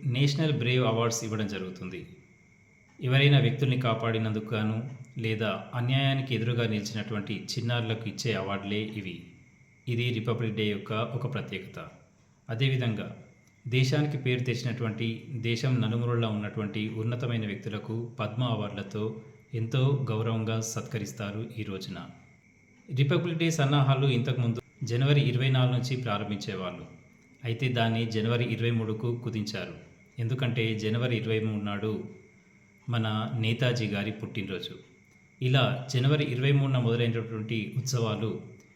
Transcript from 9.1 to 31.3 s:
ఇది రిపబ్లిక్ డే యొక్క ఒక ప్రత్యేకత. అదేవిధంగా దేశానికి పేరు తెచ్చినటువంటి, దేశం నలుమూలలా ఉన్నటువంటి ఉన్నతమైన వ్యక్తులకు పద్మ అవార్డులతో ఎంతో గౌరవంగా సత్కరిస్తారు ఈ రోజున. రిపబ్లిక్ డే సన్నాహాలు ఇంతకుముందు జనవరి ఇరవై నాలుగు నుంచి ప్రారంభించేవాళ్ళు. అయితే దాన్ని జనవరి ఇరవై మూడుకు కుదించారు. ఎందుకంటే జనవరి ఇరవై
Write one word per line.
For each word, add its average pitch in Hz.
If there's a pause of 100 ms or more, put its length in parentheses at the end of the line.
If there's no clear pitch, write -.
ఇది 120
రిపబ్లిక్ 110
డే 107
యొక్క 104
ఒక 117
ప్రత్యేకత. 92 (640)
అదేవిధంగా 117 (520)
దేశానికి 135
పేరు 123
తెచ్చినటువంటి, 113
దేశం 117
నలుమూలలా 117
ఉన్నటువంటి 104
ఉన్నతమైన 117
వ్యక్తులకు 110 (100)
పద్మ 110
అవార్డులతో 107 (320)
ఎంతో 127
గౌరవంగా 110
సత్కరిస్తారు 107
ఈ 107
రోజున. 95 (960)
రిపబ్లిక్ 160
డే 165
సన్నాహాలు 139
ఇంతకుముందు 120 (240)
జనవరి 135
ఇరవై 131
నాలుగు 127
నుంచి 123
ప్రారంభించేవాళ్ళు. 101 (380)
అయితే 120
దాన్ని 113
జనవరి 113
ఇరవై 117
మూడుకు 113
కుదించారు. 104 (440)
ఎందుకంటే 117
జనవరి 117
ఇరవై 110